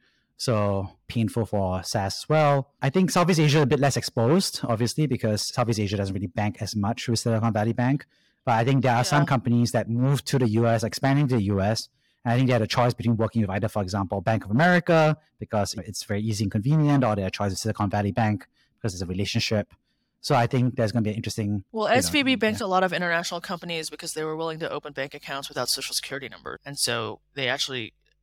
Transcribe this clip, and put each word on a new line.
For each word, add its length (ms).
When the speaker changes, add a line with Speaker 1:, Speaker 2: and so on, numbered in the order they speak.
Speaker 1:
So 520
painful 380
for 380
SaaS 400
as 40
well. 440
I 80
think 200
Southeast 280
Asia 200
is 40
a 40
bit 120
less 180
exposed, 680
obviously, 420
because 480
Southeast 240
Asia 180
doesn't 180
really 120
bank 340
as 140
much 340
with 120
Silicon 320
Valley 200
Bank. 340
But 80
I 120
think 180
there 140
are 80
some 180
Speaker 2:
Yeah. 40
Speaker 1:
companies 440
that 180
move 360
to 140
the 100
U 180
S, 160
expanding 460
to 80
the 80
U 160
S, 300
and 80
I 40
think 120
they 60
had 80
a 40
choice 260
between 240
working 260
with 80
either, 180
for 140
example, 380
Bank 240
of 60
America, 680
because 360
it's 280
very 200
easy 220
and 60
convenient, 540
or 100
they 80
had 60
a 20
choice 200
with 80
Silicon 320
Valley 200
Bank 380
because 160
it's 80
a 40
relationship. 680
So 120
I 140
think 260
there's 160
gonna 120
be 80
an 60
interesting, 540
Speaker 2:
Well, 160
Speaker 1:
you 60
know, 60
Speaker 2:
S 100
V 160
B 100
banks 260
Speaker 1:
yeah. 60
Speaker 2:
a 20
lot 140
of 100
international 480
companies 500
because 240
they 100
were 100
willing 240
to 100
open 240
bank 220
accounts 340
without 200
Social 260
Security 340
number. 360
And 140
so 420
they 140
actually, 440